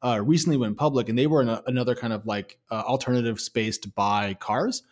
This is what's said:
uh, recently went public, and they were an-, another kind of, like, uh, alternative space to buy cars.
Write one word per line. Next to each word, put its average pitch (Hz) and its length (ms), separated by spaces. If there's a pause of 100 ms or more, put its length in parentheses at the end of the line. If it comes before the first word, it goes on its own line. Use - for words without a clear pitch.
uh, 120 220
recently 156 320
went 107 200
public, 135 320
and 113 100
they 135 80
were 151 160
an-, 113 240
another 123 280
kind 113 180
of, 107 140
like, 104 320 (120)
uh, 117 160
alternative 123 540
space 110 380
to - 100
buy 101 460
cars. 147 580